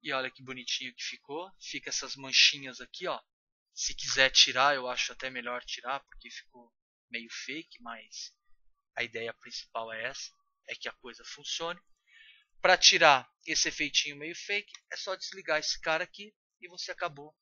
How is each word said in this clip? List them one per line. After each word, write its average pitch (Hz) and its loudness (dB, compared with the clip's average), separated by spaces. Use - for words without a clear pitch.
E 147 -4
olha 131 -2
que - -20
bonitinho 127 -8
que - -12
ficou. 156 -10
Fica - -10
essas 131 -6
manchinhas 135 2
aqui, 175 -10
ó. 139 -2
Se - -2
quiser 131 4
tirar, 135 6
eu 127 -4
acho 123 -2
até 131 -8
melhor 123 -8
tirar, 135 -6
porque - -20
ficou 120 -20
meio 117 -10
fake, 156 -12
mas 113 -14
a 120 -2
ideia 113 -8
principal 113 -10
é 113 -8
essa, - -10
é 120 -10
que - -10
a 113 -10
coisa - -18
funcione. 165 -8
Pra 180 8
tirar 160 8
esse 160 0
efeitinho 147 -2
meio 156 -8
fake, 202 -6
é - -14
só - -6
desligar 185 -4
esse - -4
cara 160 0
aqui 202 -12
e 175 -18
você 175 -10
acabou 156 -8